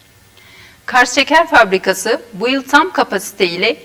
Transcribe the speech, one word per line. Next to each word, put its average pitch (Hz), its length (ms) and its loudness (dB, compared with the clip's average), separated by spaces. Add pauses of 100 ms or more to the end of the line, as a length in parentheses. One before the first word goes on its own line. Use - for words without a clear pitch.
(840)
Kars 254 300 0
Şeker 302 320 2
Fabrikası 202 760 0 (120)
bu 208 160 -4
yıl 269 140 -2
tam 311 280 2
kapasite 196 560 -2
ile 190 380 -2